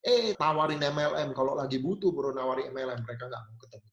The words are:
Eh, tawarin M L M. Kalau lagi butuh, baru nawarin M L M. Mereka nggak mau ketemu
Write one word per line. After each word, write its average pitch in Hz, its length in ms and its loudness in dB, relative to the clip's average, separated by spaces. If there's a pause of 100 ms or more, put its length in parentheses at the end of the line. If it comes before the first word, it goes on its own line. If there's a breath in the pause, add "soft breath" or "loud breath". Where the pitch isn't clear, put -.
Eh, 233 320 4
tawarin 151 480 2
M 147 160 2
L 147 160 2
M. 151 200 0
Kalau 135 200 0
lagi 131 240 -2
butuh, 170 320 0
baru 139 240 0
nawarin 131 400 -2
M 131 40 -6
L 131 160 -4
M. 117 120 -6
Mereka 123 240 -10
nggak 117 160 -10
mau 113 160 -20
ketemu - 320 -20